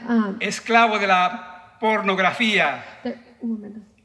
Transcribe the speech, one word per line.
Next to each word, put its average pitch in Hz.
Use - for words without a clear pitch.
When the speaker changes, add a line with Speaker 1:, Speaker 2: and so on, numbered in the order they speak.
Speaker 1:
um, 220
Speaker 2:
esclavos 226
de 202
la -
pornografía, 190
Speaker 1:
they're, 240
un 233
momento. 208